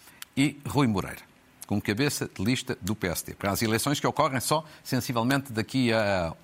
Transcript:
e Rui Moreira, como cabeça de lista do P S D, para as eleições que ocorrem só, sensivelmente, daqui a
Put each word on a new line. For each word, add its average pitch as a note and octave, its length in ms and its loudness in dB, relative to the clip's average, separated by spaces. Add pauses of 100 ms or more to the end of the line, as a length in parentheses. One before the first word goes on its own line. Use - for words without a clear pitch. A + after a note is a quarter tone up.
(360)
e C#3 280 2
Rui B2+ 220 2
Moreira, G2 360 -2 (440)
como G2+ 160 0
cabeça B2+ 500 0
de - 80 -8
lista B2 400 -2
do G2+ 140 -2
P F#2+ 140 -2
S - 180 -4
D, - 80 -10
para G2 160 -2
as F#2+ 120 0
eleições A2+ 360 2
que - 80 0
ocorrem C3+ 320 0
só, D#3 260 0 (200)
sensivelmente, B2+ 680 0
daqui A2+ 400 0
a G2 400 2 (120)